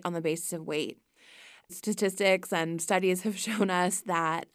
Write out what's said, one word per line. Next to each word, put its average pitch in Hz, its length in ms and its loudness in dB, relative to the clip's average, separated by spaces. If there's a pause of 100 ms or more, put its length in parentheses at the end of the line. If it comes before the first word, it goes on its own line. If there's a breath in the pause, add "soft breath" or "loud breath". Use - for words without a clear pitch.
on 175 80 0
the 170 80 -2
basis 165 320 -2
of 160 120 -8
weight. 156 340 -4 (720 loud breath)
Statistics 190 840 0
and 165 300 0
studies 185 400 2
have 208 160 -2
<laughs> - 20 -8
shown 208 300 0
us 180 320 2
that 165 540 0